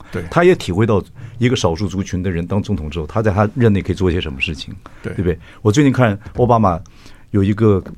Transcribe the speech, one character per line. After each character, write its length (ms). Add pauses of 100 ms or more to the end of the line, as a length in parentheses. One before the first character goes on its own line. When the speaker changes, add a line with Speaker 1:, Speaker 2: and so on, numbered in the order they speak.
(120)
Speaker 1:
对。 180
Speaker 2:
他 140
也 100
体 160
会 160
到 160 (360)
一 100
个 80
少 180
数 140
族 120
群 220
的 80
人 160
当 160
总 140
统 120
之 120
后， 80
他 120
在 120
他 240
任 160
内 100
可 100
以 40
做 120
一 60
些 60
什 120
么 80
事 140
情， 180 (300)
Speaker 1:
对。 120
Speaker 2:
对 20
不 80
对？ 120 (240)
我 120
最 100
近 100
看 240 (200)
奥 100
巴 100
马 240 (520)
有 100
一 120
个 280 (160)